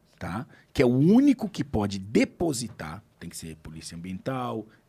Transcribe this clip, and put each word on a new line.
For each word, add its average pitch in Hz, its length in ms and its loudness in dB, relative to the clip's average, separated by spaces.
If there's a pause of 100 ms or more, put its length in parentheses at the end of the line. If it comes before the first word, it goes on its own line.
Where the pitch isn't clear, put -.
(180)
tá? 92 280 -8 (260)
Que - 100 2
é 127 40 6
o - 20 6
único 202 640 6
que - 120 -6
pode 101 360 -2
depositar, 117 1040 -2 (180)
tem 85 80 -12
que - 80 -14
ser 80 200 -12
Polícia 78 400 -16
Ambiental, 113 720 -6 (220)